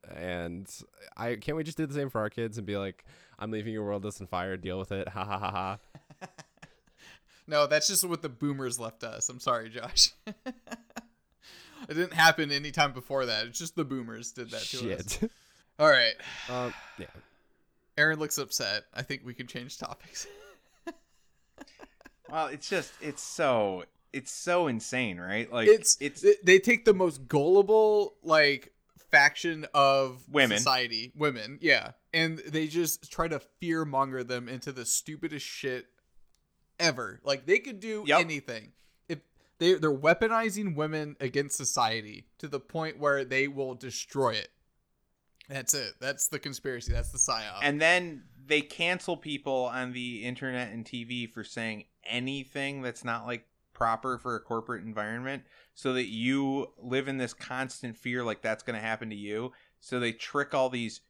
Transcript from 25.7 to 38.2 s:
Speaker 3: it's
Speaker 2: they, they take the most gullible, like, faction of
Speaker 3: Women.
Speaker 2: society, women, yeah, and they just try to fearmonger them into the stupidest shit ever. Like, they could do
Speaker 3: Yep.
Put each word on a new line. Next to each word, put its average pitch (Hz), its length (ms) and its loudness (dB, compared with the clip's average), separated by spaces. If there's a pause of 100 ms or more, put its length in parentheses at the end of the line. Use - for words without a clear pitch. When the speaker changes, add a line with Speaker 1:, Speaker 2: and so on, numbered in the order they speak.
Speaker 3:
it's 143 220 -6
Speaker 2:
they, 208 200 10
they 185 160 10
take 226 280 4
the 214 80 10
most 160 340 0
gullible, 202 960 6
like, 147 500 4 (380)
faction 151 640 6
of 135 480 6 (100)
Speaker 3:
Women. 127 260 6
Speaker 2:
society, 123 560 0
women, 139 460 -2
yeah, 143 320 2 (200)
and 160 260 0
they 156 280 -2
just 156 460 -4
try 165 160 -2
to 147 120 -4 (220)
fearmonger 139 640 0
them 123 220 -4
into 131 240 -8
the 123 120 -10
stupidest 151 600 -4
shit 127 400 -6 (960)
ever. 123 440 0
Like, 135 220 -2
they 202 120 4
could 233 200 -8
do 214 280 -8
Speaker 3:
Yep. 151 140 6